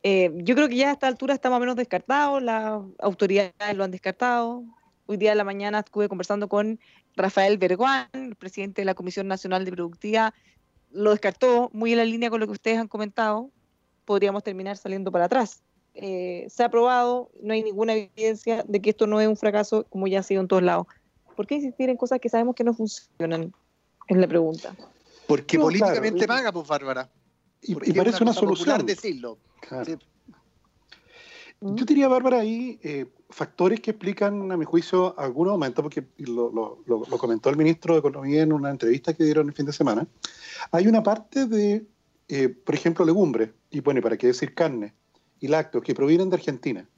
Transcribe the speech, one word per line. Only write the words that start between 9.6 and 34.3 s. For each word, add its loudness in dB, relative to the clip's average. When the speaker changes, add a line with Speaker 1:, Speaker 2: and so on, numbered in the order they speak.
Speaker 1:
de -6
Productividad, -2
lo 2
descartó, 2
muy -2
en 4
la 4
línea -2
con -2
lo -2
que -8
ustedes -2
han -4
comentado, -4
podríamos 0
terminar -8
saliendo -6
para 2
atrás. 0
Eh, -8
se -4
ha 2
probado, 2
no -4
hay -2
ninguna -2
evidencia -2
de 0
que 2
esto 2
no 2
es 4
un 2
fracaso, 0
como -4
ya 2
ha -8
sido 0
en 0
todos 4
lados. 2
¿Por -6
qué -2
insistir -2
en 0
cosas -2
que -4
sabemos 0
que -4
no 2
funcionan? -6
Es 2
la 6
pregunta. 0
Speaker 2:
Porque 2
Speaker 3:
No, 6
Speaker 2:
políticamente 2
Speaker 3:
claro, 0
y -4
Speaker 2:
paga, -2
pues, -10
Bárbara. -4
Speaker 3:
y, -6
Speaker 2:
Porque -2
Speaker 3:
y 2
parece 2
Speaker 2:
es -4
una 4
Speaker 3:
una -2
Speaker 2:
cosa 4
popular 0
Speaker 3:
solución. -2
Speaker 2:
decirlo. -6
Speaker 3:
Claro. -8
Speaker 2:
Sí. -8
Speaker 1:
¿Mm? -6
Speaker 3:
Yo -2
diría, 4
Bárbara, 4
ahí, -4
eh, -6
factores -2
que -4
explican, -4